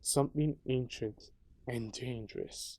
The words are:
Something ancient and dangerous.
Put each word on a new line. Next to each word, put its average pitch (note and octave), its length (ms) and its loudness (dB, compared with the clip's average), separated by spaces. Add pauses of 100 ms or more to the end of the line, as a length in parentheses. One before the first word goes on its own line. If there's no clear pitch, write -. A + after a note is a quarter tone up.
Something D3 560 4 (100)
ancient B2 640 -2 (360)
and A#2 260 -2
dangerous. - 880 -6